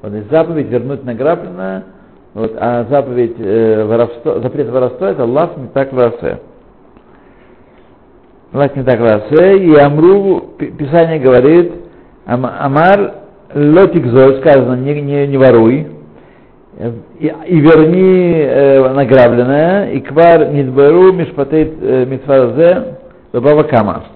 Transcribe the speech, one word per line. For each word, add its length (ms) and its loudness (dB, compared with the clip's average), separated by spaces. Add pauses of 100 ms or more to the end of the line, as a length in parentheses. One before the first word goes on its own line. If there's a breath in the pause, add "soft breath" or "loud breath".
Вот 120 -12
есть 180 -12
заповедь 380 -2
вернуть 340 -6
награбленное, 800 -8 (500 soft breath)
вот, 240 -8
а 320 -4
заповедь, 480 -2
э, 460 0
воровство, 560 -4
запрет 300 -6
воровства — 420 -4
это 140 -4
лав 320 -4
не 100 -14
так 240 -4
ласе. 480 -4 (2250 soft breath)
Лав 220 -2
не 80 -6
так 180 0
ласе. 560 2
И 180 4
Амру, 800 2
Пи-, 140 -10
Писание 480 -2
говорит, 540 2 (520 loud breath)
Ам-, 200 -4
Амар 680 0 (380)
лотик 520 2
зо, 340 4
сказано, 360 2
не, 260 -6
не, 260 -4
не 100 -4
воруй, 500 2 (880 soft breath)
э, 140 -8 (280)
и, 140 -6 (140)
и 120 0
верни, 800 4
э, 560 2
награбленное, 1000 2
и 80 -4
квар 480 2
мидбару 640 2
мишпатей, 720 -4
э, 240 -2
митвазе 920 0 (380)
баба 300 2
кама. 420 -2 (100)